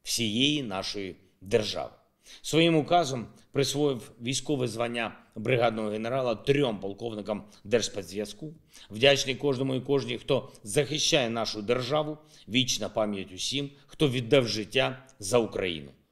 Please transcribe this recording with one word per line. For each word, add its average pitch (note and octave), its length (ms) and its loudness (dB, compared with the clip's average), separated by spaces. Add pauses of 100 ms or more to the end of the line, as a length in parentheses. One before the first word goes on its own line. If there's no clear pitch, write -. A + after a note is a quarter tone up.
всієї B2+ 600 0
нашої G2 520 -6 (260)
держави. G2 500 0 (500)
Своїм E3 340 4
указом C3+ 520 2 (240)
присвоїв C#3 600 0 (100)
військове C3 460 -2
звання A#2 500 -4 (180)
бригадного A2+ 540 2
генерала A#2 460 -2
трьом B2 440 2
полковникам G#2 640 -6 (200)
Держспецзв'язку. G#2 880 -2 (360)
Вдячний C3 460 4
кожному C3 400 0
і B2+ 60 -2
кожній, B2+ 360 -2
хто - 340 -2 (120)
захищає C#3 640 2
нашу A2+ 320 -4
державу. B2+ 560 -2 (300)
Вічна A#2+ 420 0
пам'ять G#2 420 -2
усім, C3 380 -4 (180)
хто - 220 2
віддав A#2+ 380 4
життя A2 560 -2 (160)
за G#2 180 2
Україну. F#2 540 0 (200)